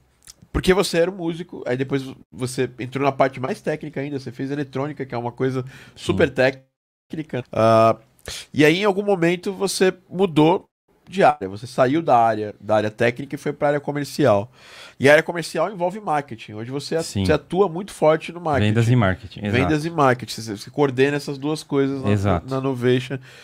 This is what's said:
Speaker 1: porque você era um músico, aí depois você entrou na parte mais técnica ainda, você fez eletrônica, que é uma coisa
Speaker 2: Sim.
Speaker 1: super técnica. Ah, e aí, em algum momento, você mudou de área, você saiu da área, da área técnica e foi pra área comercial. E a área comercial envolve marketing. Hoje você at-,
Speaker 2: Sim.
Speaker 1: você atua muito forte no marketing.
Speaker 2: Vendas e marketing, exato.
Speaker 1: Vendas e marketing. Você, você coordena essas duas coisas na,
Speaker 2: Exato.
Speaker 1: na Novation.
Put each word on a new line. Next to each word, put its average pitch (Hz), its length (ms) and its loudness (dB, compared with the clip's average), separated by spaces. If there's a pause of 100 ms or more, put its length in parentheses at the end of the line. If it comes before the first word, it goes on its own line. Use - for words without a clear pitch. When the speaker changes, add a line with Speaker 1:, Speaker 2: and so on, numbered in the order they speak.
(520)
Speaker 1:
porque 175 200 2
você 180 260 2
era 175 120 2
um 202 60 -8
músico, 170 500 -8
aí 127 100 -2
depois 135 280 -2 (260)
você 123 480 -4
entrou 127 260 -6
na 139 60 2
parte 131 300 0
mais 160 200 -6
técnica 151 400 -8
ainda, 139 200 -6
você 131 100 -14
fez 135 220 -8
eletrônica, 139 520 -6
que 127 80 -16
é 120 60 -4
uma 120 140 -6
coisa 127 300 -2
Speaker 2:
Sim. 131 60 -10 (280)
Speaker 1:
super 175 340 0
técnica. - 1120 -4 (100)
Ah, 113 440 6 (560)
e 147 120 4
aí, 165 180 4
em - 20 0
algum 202 180 0
momento, 180 500 0
você 185 400 0 (160)
mudou 170 580 2 (400)
de 185 160 -2
área, 143 280 4
você 104 160 -12
saiu 135 340 2
da 147 160 4
área, 110 420 2
da 107 180 0
área 107 140 2
técnica 120 440 -2
e 139 40 -8
foi 147 140 -6
pra 147 160 -2
área 147 120 0
comercial. 139 720 0 (480)
E 123 80 2
a 143 60 8
área 156 100 6
comercial 170 480 -4
envolve 185 300 -6
marketing. 139 540 -6
Hoje 113 160 -10
você 143 260 -6
at-, 165 80 -2
Speaker 2:
Sim. 98 220 -2
Speaker 1:
você 117 80 4
atua 175 340 0
muito 180 240 -10
forte 156 400 0
no 170 80 -12
marketing. 143 280 0
Speaker 2:
Vendas 110 200 2
e 127 80 4
marketing, 92 440 0
exato. 104 120 -4
Speaker 1:
Vendas 151 320 0
e 170 60 -6
marketing. 127 500 0
Você, 110 160 -10
você 113 140 -16
coordena 139 440 2
essas 143 220 -6
duas 151 260 -4
coisas 139 400 -2
na, 104 80 0
Speaker 2:
Exato. 98 380 0
Speaker 1:
na 135 100 -4
Novation. 127 600 0 (260)